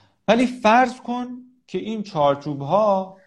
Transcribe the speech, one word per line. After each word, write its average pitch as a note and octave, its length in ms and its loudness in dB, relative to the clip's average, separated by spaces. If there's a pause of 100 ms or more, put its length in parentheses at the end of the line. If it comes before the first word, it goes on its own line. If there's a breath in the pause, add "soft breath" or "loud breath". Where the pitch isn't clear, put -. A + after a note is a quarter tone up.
(280 loud breath)
ولی A#3+ 180 4
فرض B3 540 2
کن B3 260 -8 (400)
که F#3 120 -6
این G#3+ 240 -6
چارچوب‌ها D#3 1120 0 (100)